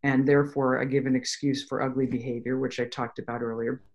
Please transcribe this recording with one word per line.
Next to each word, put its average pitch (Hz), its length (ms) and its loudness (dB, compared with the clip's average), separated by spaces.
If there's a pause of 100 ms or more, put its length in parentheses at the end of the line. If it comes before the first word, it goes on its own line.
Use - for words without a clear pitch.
and 135 260 4
therefore 143 540 4
I 131 40 -2
give 139 200 2
an 131 100 2
excuse 135 480 -2
for - 200 -2
ugly 131 240 0
behavior, 120 500 -2
which 131 220 -4
I 120 60 0
talked - 340 -8
about 120 240 -6
earlier. 117 400 -4 (120)